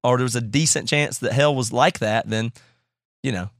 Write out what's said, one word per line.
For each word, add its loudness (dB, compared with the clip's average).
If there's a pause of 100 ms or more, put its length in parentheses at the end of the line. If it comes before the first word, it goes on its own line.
or 4
there 0
was -2
a -2
decent 0
chance 0
that -2
hell 4
was -2
like 2
that, 0
then, -2 (680)
you -4
know -6 (100)